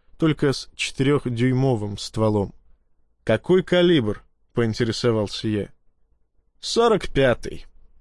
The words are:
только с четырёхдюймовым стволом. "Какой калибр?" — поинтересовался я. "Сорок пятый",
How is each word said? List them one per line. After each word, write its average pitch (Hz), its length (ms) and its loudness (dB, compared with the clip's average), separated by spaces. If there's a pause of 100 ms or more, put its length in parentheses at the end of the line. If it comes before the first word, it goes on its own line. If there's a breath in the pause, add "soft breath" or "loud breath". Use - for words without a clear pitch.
(180)
только 147 360 0
с - 220 -10
четырёхдюймовым 123 1200 0
стволом. 107 560 -2 (680)
"Какой 175 380 2
калибр?" — 170 640 2 (300)
поинтересовался 113 920 -2
я. 104 220 -2 (920)
"Сорок 226 500 0
пятый", - 580 0 (340)